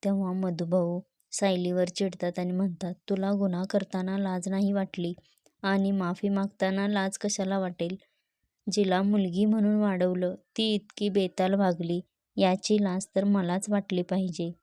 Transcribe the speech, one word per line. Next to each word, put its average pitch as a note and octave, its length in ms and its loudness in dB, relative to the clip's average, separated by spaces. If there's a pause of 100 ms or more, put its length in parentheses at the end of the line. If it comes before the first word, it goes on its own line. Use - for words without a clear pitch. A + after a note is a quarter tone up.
तेव्हा G3 300 0
मधुभाऊ F3 640 0 (340)
सायलीवर F3+ 560 0
चिडतात F3+ 500 -4
आणि F3+ 120 -2
म्हणतात, F3+ 420 -2 (160)
"तुला G3 220 0
गुन्हा F#3+ 380 0
करताना F#3+ 480 -2
लाज F#3 320 -2
नाही G3 220 2
वाटली F#3+ 420 -2 (500)
आणि G3 280 2
माफी F#3 380 -2
मागताना G3 580 0
लाज G3 300 -2
कशाला G3 420 -2
वाटेल? F3+ 360 -4 (720)
जिला F#3+ 340 2
मुलगी G3 440 2
म्हणून G#3+ 300 4
वाढवलं, F#3 600 2 (220)
ती A3 160 2
इतकी G#3 360 -2
बेताल F#3+ 440 0
वागली, F3 460 0 (380)
याची G3 460 2
लाज F#3+ 320 -2
तर G3 80 2
मलाच G3 460 0
वाटली G3 320 0
पाहिजे. F3 500 -2 (120)